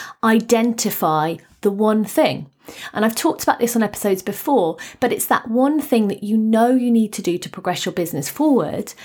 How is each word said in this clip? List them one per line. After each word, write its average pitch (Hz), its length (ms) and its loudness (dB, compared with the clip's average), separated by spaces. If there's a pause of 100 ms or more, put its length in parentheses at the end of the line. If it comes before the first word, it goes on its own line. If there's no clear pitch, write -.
(240)
identify 220 1120 0 (240)
the 202 100 2
one 214 340 2
thing. 160 460 -2 (420)
And 208 100 -2
I've 226 120 0
talked - 260 -2
about - 180 0
this 233 160 0
on 233 60 2
episodes 202 400 -2
before, 196 560 0 (220)
but 247 120 0
it's - 140 -4
that - 240 0
one 269 320 2
thing 226 280 2
that - 140 -6
you 208 140 0
know 220 320 4
you 247 220 2
need 220 220 4
to 202 100 -8
do 175 160 0
to - 100 -12
progress 180 340 -6
your 175 100 -4
business 165 360 -4
forward. 240 640 0 (120)